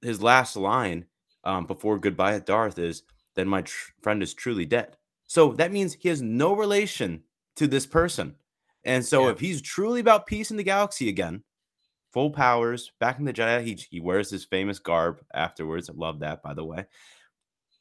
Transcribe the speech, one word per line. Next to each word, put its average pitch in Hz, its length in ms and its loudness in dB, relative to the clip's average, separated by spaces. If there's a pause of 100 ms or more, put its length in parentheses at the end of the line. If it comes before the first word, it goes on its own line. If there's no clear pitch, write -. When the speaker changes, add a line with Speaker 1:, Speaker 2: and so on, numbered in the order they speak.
Speaker 1:
his 113 200 -4
last 123 340 6
line, 98 500 -2 (380)
um, 92 220 -2
before 107 320 -2
goodbye 98 380 0
at 95 100 -6
Darth 107 320 0
is, 85 260 -4 (320)
"Then 92 120 0
my 98 160 0
tr-, - 280 -12 (100)
friend 104 200 0
is 90 120 -4
truly 113 320 -4
dead." 117 320 -2 (280)
So 151 280 6
that 170 180 2
means 196 220 -2
he - 160 -2
has 151 120 -2
no 127 340 2
relation 202 680 0 (320)
to 156 100 2
this 135 220 0
person. 165 480 -2 (480)
And 127 200 0
so 131 200 4
Speaker 2:
Yeah. 123 80 4
Speaker 1:
if - 80 -6
he's 165 220 -4
truly 226 380 -2
about 220 280 6
peace 214 240 -6
in 214 60 -6
the 208 60 -4
galaxy 196 460 0
again, 90 340 -4 (680)
full 143 160 2
powers, 120 720 2
back 123 180 0
in 147 80 -4
the 127 80 -2
Jedi, 117 300 2
he, 113 100 -6 (160)
he 87 100 -10
wears 92 300 0
his 95 160 -8
famous 95 340 -4
garb 85 420 0 (120)
afterwards. 80 560 -6
I 78 40 -18
love 80 260 -8
that, 76 240 -8
by 73 100 -12
the 78 100 -10
way. 82 220 -10 (960)